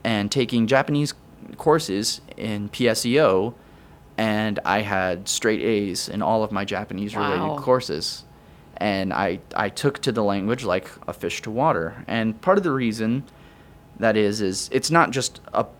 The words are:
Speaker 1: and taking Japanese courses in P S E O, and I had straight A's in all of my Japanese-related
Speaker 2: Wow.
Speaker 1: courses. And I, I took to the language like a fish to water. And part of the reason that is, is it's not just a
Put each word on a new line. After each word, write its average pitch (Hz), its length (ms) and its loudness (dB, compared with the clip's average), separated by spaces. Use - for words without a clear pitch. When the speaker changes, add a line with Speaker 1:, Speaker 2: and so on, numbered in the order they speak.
Speaker 1:
and 104 280 0
taking 120 340 2
Japanese 143 480 2
courses 131 600 0
in 104 340 -6
P 123 180 2
S 110 180 0
E 123 140 4
O, 110 340 4
and 107 460 0
I 98 160 4
had 95 480 -2
straight 107 340 0
A's 101 460 0
in 101 140 -6
all 110 200 2
of 107 80 -2
my 101 140 -2
Japanese-related 104 760 -4
Speaker 2:
Wow. 156 180 -4
Speaker 1:
courses. 127 680 0
And 95 340 0
I, 90 260 0
I 104 140 0
took 139 320 -2
to 143 100 0
the 110 140 0
language 101 400 0
like 92 260 0
a - 60 -4
fish - 300 -6
to 110 100 -8
water. 113 560 -2
And 110 320 -2
part 190 180 4
of 196 60 2
the 165 80 0
reason 117 500 0
that 110 160 4
is, 107 240 2
is 98 320 -2
it's 127 180 0
not 165 220 4
just 127 280 -4
a - 120 2